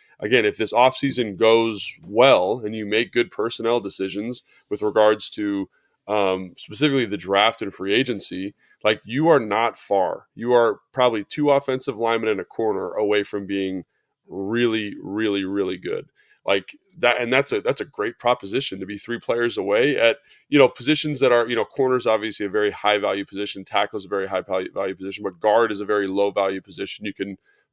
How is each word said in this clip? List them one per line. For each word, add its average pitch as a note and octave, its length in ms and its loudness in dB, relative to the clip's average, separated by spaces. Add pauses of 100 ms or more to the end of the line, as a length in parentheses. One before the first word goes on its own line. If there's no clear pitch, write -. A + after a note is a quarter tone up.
(180)
again, A2 260 2
if G2+ 120 2
this A2 160 -4
offseason B2 640 2
goes A2+ 580 2 (100)
well G#2+ 600 4
and G#2+ 100 -6
you A2 100 -8
make G#2+ 280 -2
good A#2+ 180 0
personnel A#2 480 -2
decisions G2 640 -8 (280)
with G#2 120 -6
regards G#2+ 480 4
to, G2+ 380 -4 (400)
um, F#2+ 500 0
specifically C3+ 480 -2
the G2 100 -6
draft G2 460 2
and G2 100 -8
free G2 220 -2
agency, G2+ 600 -4 (280)
like, G#2+ 220 2
you C3+ 240 0
are D3+ 120 8
not A2 380 0
far. F2+ 560 -2
You A#2+ 180 -2
are A#2 280 4 (120)
probably A#2+ 300 2
two D3 300 0
offensive C3 440 -2
linemen A2+ 340 0
and G2 100 -2
a F2 40 -6
corner F#2+ 480 -2
away G#2 300 0
from G2+ 240 -6
being F#2+ 380 -4 (440)
really, G#2 720 -2
really, G2+ 420 -4
really F#2+ 320 -4
good. - 300 -8 (400)
Like - 320 -2 (200)
that, A#2+ 220 0
and A#2+ 100 -4
that's C3 220 0
a, G#2+ 80 -2
that's A2+ 220 -2
a - 20 -6
great G#2 340 -8
proposition A#2 600 -4
to F#2 60 -10
be G#2 100 -10
three A#2 220 -8
players A#2+ 400 -2
away A2 400 2
at, A2+ 200 4 (300)
you D3 100 4
know, C3 100 8
positions C#3+ 520 -2
that C3 120 4
are, A#2+ 160 4
you A#2+ 80 -2
know, G#2+ 100 0
corner's B2+ 400 0
obviously G#2+ 400 0
a - 20 -2
very G#2 220 2
high G#2 280 0
value G2 280 -2
position, G2 360 -8
tackle's G2+ 440 -4
a - 20 -18
very G2 180 -2
high F#2+ 140 -4
value, F#2 320 -4
value F#2+ 220 -6
position, G2 280 -12
but F#2 180 -8
guard A2 300 4
is G2+ 100 -6
a G#2 40 -6
very G2+ 220 0
low G2 240 0
value G2 320 -2
position. G2 420 -12
You G2+ 80 -8
can G2 240 -8 (360)